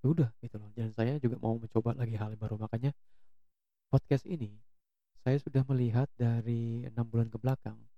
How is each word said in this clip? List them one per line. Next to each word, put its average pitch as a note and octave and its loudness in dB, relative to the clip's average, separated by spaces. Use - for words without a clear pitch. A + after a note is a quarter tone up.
ya - -6
udah D#3 4
gitu A#2 -10
loh. G#2 -14
Dan A2+ -4
saya B2 0
juga B2 0
mau A2+ 0
mencoba A#2 0
lagi A2+ -4
hal G#2+ -4
yang G#2+ -10
baru. G#2+ -4
Makanya A2+ -2
podcast C3+ 4
ini A2 -6
saya C3+ 2
sudah C3+ 2
melihat B2 2
dari A#2 0
enam A#2 -4
bulan A2+ 2
ke A2+ -12
belakang A2 -4